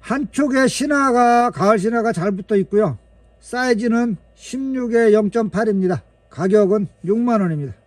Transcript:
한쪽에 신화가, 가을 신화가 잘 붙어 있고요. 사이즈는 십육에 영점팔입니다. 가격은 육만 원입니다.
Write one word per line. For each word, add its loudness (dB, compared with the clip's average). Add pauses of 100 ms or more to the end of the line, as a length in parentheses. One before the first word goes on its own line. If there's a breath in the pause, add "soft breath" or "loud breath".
한쪽에 -2
신화가, 2
가을 2
신화가 0
잘 -2
붙어 -4
있고요. 0 (420)
사이즈는 -2 (180)
십육에 0
영점팔입니다. 0 (280)
가격은 2 (160)
육만 0
원입니다. -4 (120)